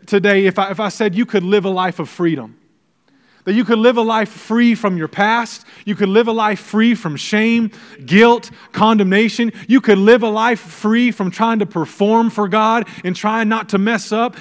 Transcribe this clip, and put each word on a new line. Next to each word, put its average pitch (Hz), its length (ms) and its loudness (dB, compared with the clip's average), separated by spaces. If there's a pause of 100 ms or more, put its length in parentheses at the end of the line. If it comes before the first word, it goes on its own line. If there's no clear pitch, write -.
today 196 400 2
if 185 120 0
I, 196 120 -2
if 196 100 -8
I 208 80 -4
said 208 260 -2
you 226 120 0
could 208 160 -2
live 190 220 0
a 196 60 -4
life 185 280 -4
of 151 100 -8
freedom? 135 480 -6 (880)
That 190 80 -2
you 226 120 0
could 220 140 0
live 233 200 4
a 233 40 2
life 220 280 -2
free 233 440 0
from 190 220 -2
your 160 120 -6
past. 220 580 -4 (180)
You 202 100 -4
could 196 140 0
live 220 180 4
a 226 60 -2
life 214 260 -2
free 226 360 0
from 151 220 -6
shame, 220 540 0 (340)
guilt, 220 460 4 (220)
condemnation. 214 800 2 (160)
You 240 140 4
could 202 160 4
live 214 240 6
a 226 60 -2
life 220 320 0
free 226 500 -2
from 185 200 -6
trying 226 280 -2
to 202 80 -2
perform 214 640 0
for 208 180 -4
God 220 400 0 (160)
and 180 100 -4
trying 214 360 -2
not 220 200 -4
to 202 80 0
mess 214 320 -2
up 233 300 -2